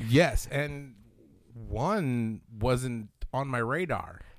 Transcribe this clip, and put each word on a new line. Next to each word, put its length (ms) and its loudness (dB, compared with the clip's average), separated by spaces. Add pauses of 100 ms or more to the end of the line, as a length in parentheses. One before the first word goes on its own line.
Yes, 440 6
and 420 -6 (760)
one 720 0 (180)
wasn't 480 0 (240)
on 160 -2
my 100 -2
radar. 640 -2 (180)